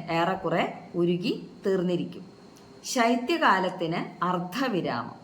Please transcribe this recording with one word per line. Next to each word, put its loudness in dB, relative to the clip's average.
ഏറെക്കുറെ 0
ഉരുകി 0
തീർന്നിരിക്കും. 0
ശൈത്യകാലത്തിന് 2
അർദ്ധവിരാമം -2